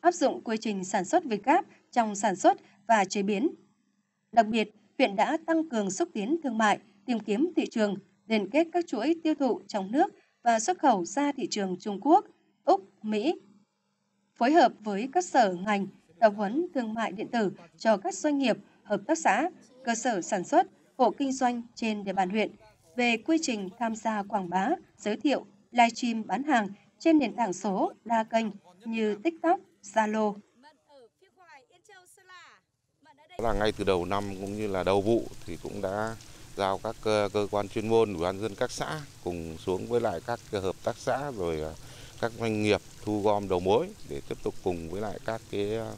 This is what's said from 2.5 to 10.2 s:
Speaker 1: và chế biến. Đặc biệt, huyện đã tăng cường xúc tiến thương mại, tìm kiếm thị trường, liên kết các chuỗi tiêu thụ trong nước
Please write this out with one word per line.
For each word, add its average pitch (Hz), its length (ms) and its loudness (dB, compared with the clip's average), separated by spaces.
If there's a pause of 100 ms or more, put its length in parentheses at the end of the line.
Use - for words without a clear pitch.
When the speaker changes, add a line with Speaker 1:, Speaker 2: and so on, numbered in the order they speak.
Speaker 1:
và 214 180 4
chế 202 180 -4
biến. 208 280 0 (800)
Đặc 226 140 6
biệt, 214 240 0 (280)
huyện 214 180 2
đã 220 300 2
tăng 320 220 2
cường 208 220 -2
xúc 339 220 -2
tiến 226 300 -2
thương 226 160 -4
mại, 214 200 4 (280)
tìm 233 140 -2
kiếm 220 360 0
thị 269 140 0
trường, 208 260 0 (300)
liên 202 240 0
kết 311 220 2
các 349 160 0
chuỗi 285 340 0
tiêu 311 120 0
thụ 240 340 0
trong 196 240 -4
nước 349 200 2 (300)